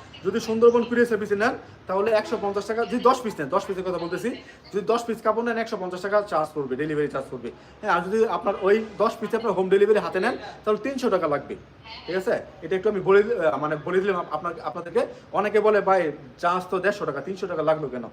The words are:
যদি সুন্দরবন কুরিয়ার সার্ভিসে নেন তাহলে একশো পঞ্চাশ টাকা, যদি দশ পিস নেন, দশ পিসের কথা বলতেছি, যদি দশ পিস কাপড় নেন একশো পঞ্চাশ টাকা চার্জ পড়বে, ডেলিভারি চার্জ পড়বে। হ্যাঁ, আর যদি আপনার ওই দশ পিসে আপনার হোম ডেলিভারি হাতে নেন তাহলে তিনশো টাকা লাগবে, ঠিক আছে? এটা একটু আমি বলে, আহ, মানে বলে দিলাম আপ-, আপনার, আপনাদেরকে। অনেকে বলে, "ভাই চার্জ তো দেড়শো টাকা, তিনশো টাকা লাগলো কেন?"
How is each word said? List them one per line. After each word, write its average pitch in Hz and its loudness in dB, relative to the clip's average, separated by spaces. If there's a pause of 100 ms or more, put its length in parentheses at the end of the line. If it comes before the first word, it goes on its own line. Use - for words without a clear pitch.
(240)
যদি 208 -2
সুন্দরবন 233 4
কুরিয়ার 240 2
সার্ভিসে 208 -2
নেন 226 2 (320)
তাহলে 196 0
একশো 214 0
পঞ্চাশ 202 -4
টাকা, 233 -2
যদি 226 -4
দশ 254 4
পিস 196 -6
নেন, 139 -6
দশ 190 0
পিসের 185 -4
কথা 180 -4
বলতেছি, 170 -4 (440)
যদি 202 -2
দশ 226 0
পিস 220 -6
কাপড় 220 0
নেন 233 -2
একশো 220 -4
পঞ্চাশ 180 -6
টাকা 202 2
চার্জ 156 0
পড়বে, 131 -4
ডেলিভারি 147 -2
চার্জ 135 -6
পড়বে। 117 -10 (300)
হ্যাঁ, 208 0
আর 175 4
যদি 214 2
আপনার 190 -2
ওই 214 4 (140)
দশ 220 2
পিসে 220 -2
আপনার 220 0
হোম 185 0
ডেলিভারি 208 6
হাতে 180 -2
নেন 233 0 (280)
তাহলে 214 2
তিনশো 254 -2
টাকা 175 2
লাগবে, 139 -2 (500)
ঠিক 170 -4
আছে? 185 0 (220)
এটা 170 -2
একটু 185 -2
আমি 208 0
বলে, 196 4
আহ, 139 2
মানে 151 -2
বলে 180 0
দিলাম 190 0
আপ-, 170 -4
আপনার, 170 -6
আপনাদেরকে। 170 -4 (260)
অনেকে 202 2
বলে, 208 4
"ভাই 180 2 (260)
চার্জ 180 0
তো 190 0
দেড়শো 185 -2
টাকা, 139 -4
তিনশো 190 -8
টাকা 160 -4
লাগলো 156 0
কেন?" 123 -6 (100)